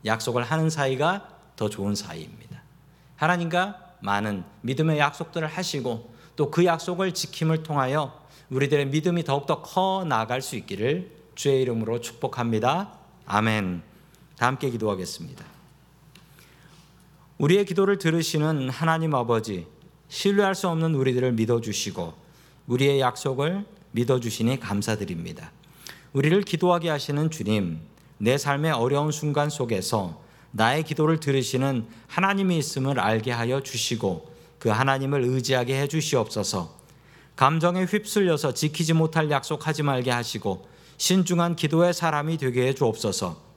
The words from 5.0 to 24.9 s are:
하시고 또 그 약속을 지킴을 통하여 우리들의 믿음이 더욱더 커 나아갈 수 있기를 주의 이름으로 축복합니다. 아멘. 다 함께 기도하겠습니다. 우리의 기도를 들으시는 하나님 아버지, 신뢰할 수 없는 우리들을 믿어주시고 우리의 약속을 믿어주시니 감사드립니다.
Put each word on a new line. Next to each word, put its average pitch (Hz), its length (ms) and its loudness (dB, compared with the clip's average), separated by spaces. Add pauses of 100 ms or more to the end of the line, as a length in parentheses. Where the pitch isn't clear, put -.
하시고 127 680 -6 (220)
또 147 140 0
그 175 160 4
약속을 175 480 0
지킴을 160 480 -2
통하여 143 600 -2 (280)
우리들의 139 380 2
믿음이 160 360 0
더욱더 143 380 -2
커 190 440 0
나아갈 123 360 0
수 - 140 -8
있기를 120 600 -4 (180)
주의 135 280 2
이름으로 117 380 -2
축복합니다. 123 920 -2 (340)
아멘. 104 560 0 (560)
다 123 80 2
함께 131 240 -2
기도하겠습니다. 101 760 -6 (1900)
우리의 185 280 4
기도를 196 320 4
들으시는 156 720 2
하나님 160 440 2
아버지, 113 520 0 (420)
신뢰할 202 460 2
수 190 140 -2
없는 160 260 2
우리들을 127 380 2
믿어주시고 110 840 0 (520)
우리의 135 340 2
약속을 139 680 -2 (260)
믿어주시니 120 680 0
감사드립니다. 101 920 -4 (640)